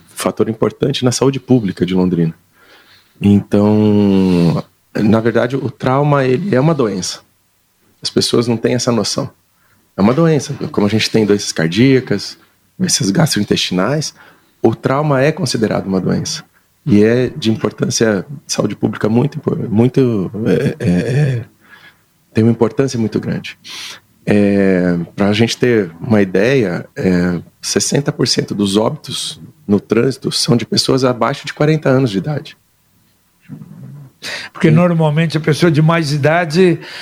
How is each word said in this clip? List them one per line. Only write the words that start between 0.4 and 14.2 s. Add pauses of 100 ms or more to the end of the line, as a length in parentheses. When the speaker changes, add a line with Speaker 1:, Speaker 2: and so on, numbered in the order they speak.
Speaker 1:
importante
na
saúde
pública
de
Londrina. (840)
Então, (320)
na
verdade,
o
trauma,
ele
é
uma
doença. (840)
As
pessoas
não
têm
essa
noção. (680)
É
uma
doença, (180)
como
a
gente
tem
doenças
cardíacas, (420)
doenças
gastrointestinais, (460)